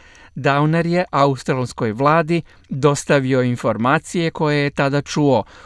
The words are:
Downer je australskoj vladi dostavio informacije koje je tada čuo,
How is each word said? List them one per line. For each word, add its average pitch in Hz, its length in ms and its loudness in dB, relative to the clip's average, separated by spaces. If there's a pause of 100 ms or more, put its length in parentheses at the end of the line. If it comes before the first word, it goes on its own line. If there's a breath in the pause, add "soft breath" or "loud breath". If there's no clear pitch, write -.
(360 soft breath)
Downer 151 500 0
je 175 260 0
australskoj 131 800 -2
vladi 156 500 0 (280 soft breath)
dostavio 135 720 0
informacije 123 920 -2
koje 147 320 0
je 143 60 -2
tada 143 320 -2
čuo, 135 420 0 (220 loud breath)